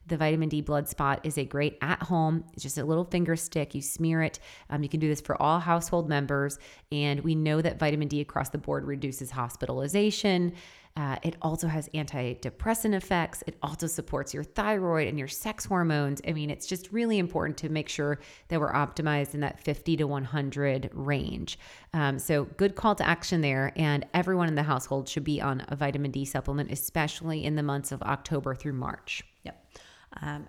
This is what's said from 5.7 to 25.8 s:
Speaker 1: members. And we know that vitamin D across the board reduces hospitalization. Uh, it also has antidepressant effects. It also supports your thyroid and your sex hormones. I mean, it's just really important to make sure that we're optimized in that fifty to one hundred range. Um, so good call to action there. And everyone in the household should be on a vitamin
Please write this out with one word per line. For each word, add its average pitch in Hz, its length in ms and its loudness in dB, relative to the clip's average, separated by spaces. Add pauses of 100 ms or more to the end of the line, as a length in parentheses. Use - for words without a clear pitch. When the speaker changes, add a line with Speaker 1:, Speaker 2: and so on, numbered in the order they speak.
Speaker 1:
members. 143 520 0 (320)
And 147 300 0
we 160 120 2
know 156 260 4
that - 200 0
vitamin 151 280 2
D 147 140 0
across 147 280 -2
the 147 100 -4
board 143 260 -2
reduces 131 460 -4
hospitalization. 175 1200 2 (440)
Uh, 139 260 0
it 160 180 -2
also 160 280 0
has 156 240 -2
antidepressant 151 1000 -2
effects. 175 540 0
It 160 140 -8
also 151 260 -4
supports - 460 -4
your 147 100 -6
thyroid 185 640 0
and 147 100 -2
your 139 120 -4
sex - 340 -6
hormones. 151 640 2
I 156 60 -2
mean, 151 160 -2
it's - 180 -8
just 185 240 -8
really 226 260 2
important 170 420 0
to 156 100 -4
make 156 180 -2
sure 147 320 0 (300)
that 165 100 2
we're 147 140 2
optimized 147 600 0
in 147 60 -4
that 143 180 -2
fifty 156 380 0
to 151 80 0
one 139 220 0
hundred 139 680 0
range. - 680 -2 (360)
Um, 139 260 2
so 147 240 2
good 196 320 2
call 214 200 4
to - 120 0
action 170 320 2
there. 135 380 2
And 147 360 4
everyone 175 360 4
in 156 60 0
the 143 80 2
household 139 440 0
should 147 160 -4
be 147 180 0
on 135 280 -2
a 139 80 -2
vitamin 143 340 0